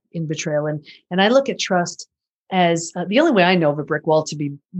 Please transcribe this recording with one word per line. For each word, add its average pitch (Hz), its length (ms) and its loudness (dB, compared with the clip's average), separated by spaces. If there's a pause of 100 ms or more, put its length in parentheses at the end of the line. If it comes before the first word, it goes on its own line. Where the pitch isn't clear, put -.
(140)
in 160 140 -6
betrayal. 151 400 -4
And, 151 180 -6 (260)
and 180 100 0
I 202 60 4
look 269 220 2
at 185 100 -6
trust 175 480 -4 (460)
as, 170 420 0
uh, 180 140 -6
the 220 100 2
only 320 140 4
way 185 100 4
I 185 120 4
know 156 160 2
of 147 80 -6
a 143 40 -6
brick 151 240 -4
wall 156 160 2
to 156 140 -10
be 143 160 -6 (260)